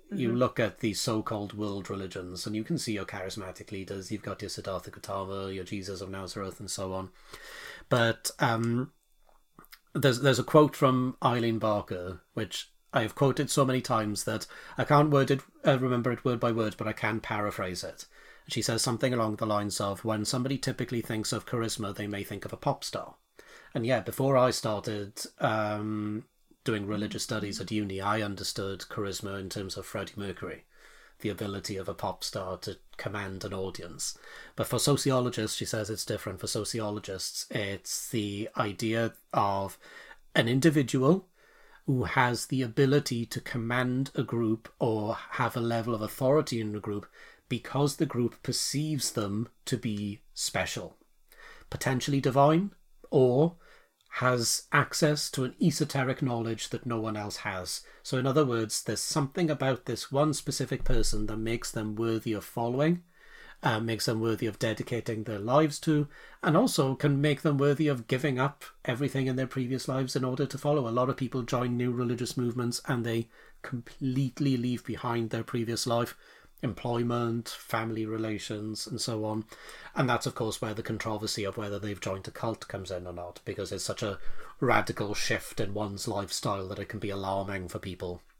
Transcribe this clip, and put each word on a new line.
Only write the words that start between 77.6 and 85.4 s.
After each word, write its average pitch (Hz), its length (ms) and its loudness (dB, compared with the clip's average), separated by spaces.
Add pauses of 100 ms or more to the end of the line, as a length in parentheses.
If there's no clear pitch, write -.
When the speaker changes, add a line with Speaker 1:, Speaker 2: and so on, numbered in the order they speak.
Speaker 1:
relations, 107 840 -6
and 131 120 -6
so 107 240 -2
on. 110 200 -2 (500)
And 131 140 2
that's, 120 180 0
of - 80 -4
course, 110 260 -2
where 107 140 -4
the 110 80 -6
controversy 107 640 -4
of 98 120 -4
whether 101 220 -4
they've 101 220 -6
joined 95 260 -6
a - 60 -10
cult - 340 -4
comes 95 240 -8
in 90 160 -6
or 90 60 -8
not, 87 320 -10
because 101 260 -6
it's 95 140 -4
such - 180 -4
a 101 160 -2 (420)
radical 110 540 2
shift - 460 -2